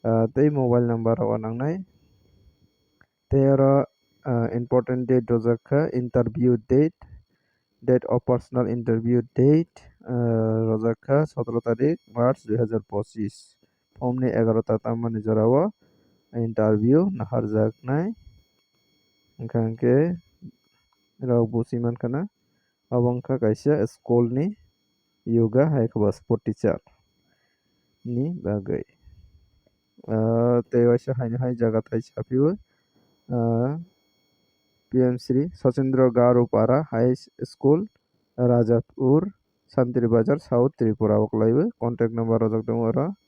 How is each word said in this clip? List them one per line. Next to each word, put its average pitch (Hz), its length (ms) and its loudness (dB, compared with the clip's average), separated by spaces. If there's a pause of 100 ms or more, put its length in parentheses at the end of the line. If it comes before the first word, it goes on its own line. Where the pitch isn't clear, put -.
uh, 113 300 2
tei 147 160 2
mobile 120 360 0
number 113 320 0
ho 113 180 -2
nangnai, 139 480 -6 (1500)
tei 135 160 4
aro, 135 380 4 (420)
uh, 117 300 -2
important 123 500 -2
date 123 200 2
rojakha, 120 680 -2
interview 123 640 0 (120)
date, 147 240 2 (920)
date 127 200 2
of 123 140 -2 (120)
personal 123 360 -2
interview 117 560 -2 (120)
date, 151 460 2 (240)
uh, 113 680 0
rojakha 117 540 0
সতেরো 117 340 -6
তারিখ 127 380 -2 (100)
মার্চ 120 380 0
দুই 110 100 -2
হাজার 113 240 -2
পঁচিশ। - 760 -8 (420)
Form 127 220 -4
ni 127 60 -2
এগারো 113 340 0
টা 110 180 -2
তাম 117 220 -6
মানে 113 200 -4
জরাও 113 500 2 (640)
interview 113 760 0
নাহার 117 380 -6
যাক 107 240 0 (120)
নাই। 160 280 -4 (1300)
এখানকে 120 760 0 (1080)
রাও 120 260 2
বুসিমান 117 480 -4
খানা। 139 320 -6 (680)
Abo 123 160 2
wngkha 123 320 -4
kaisa 117 320 0 (160)
school 120 480 0
ni 151 100 -2 (800)
yoga 117 480 2
hai 113 160 0
ke - 80 -8
bo 104 160 2
sport - 320 -4
teacher 107 320 -2 (1300)
ni 131 400 -4
bagui। 98 400 -4 (1200)
Ah, 117 640 0
tei 120 160 2
waisa 120 320 0
haino 120 240 -6
hai 127 160 -4
jaga 113 240 0
tai 113 240 -6
sapiyo, 135 480 -2 (800)
ah, 120 480 -2 (1120)
P 127 100 0
M 123 160 2
Shri 135 400 -2
Sachendra 131 560 2
Garu 120 320 4
Para 123 480 2
High 123 240 0 (320)
School, 160 400 0 (480)
Rajapur, 123 960 2 (400)
Santri 123 320 0
Bazar, 117 360 2
South 127 360 0
Tripura 107 400 0
o 107 160 2
kwlaibo। 117 480 2
Contact 117 320 -2
number 113 320 0
rok 110 220 -2
dong 117 180 -2
oro 135 320 -2 (120)